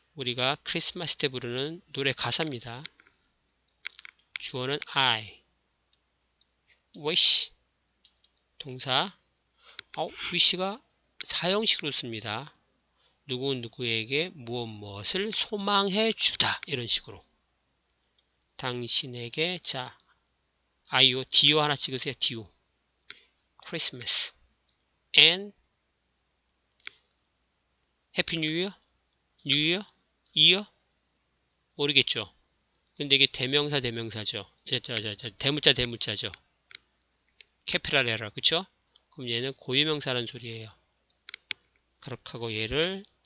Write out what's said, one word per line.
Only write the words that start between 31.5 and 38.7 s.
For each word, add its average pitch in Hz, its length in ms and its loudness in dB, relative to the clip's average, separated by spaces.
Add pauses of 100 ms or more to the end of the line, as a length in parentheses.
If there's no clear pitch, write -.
모르겠죠. 135 580 4 (600)
근데 143 180 2
이게 135 120 6
대명사, 143 540 0
대명사죠. 113 720 -6 (180)
저, 127 120 -2
저, 123 160 -8
저, 107 180 -6
저, 110 160 -10
대문자, 143 420 2
대문자죠. 117 580 -2 (1400)
캐피탈 135 420 0
에러, 110 220 -4
그쵸? 165 360 0 (440)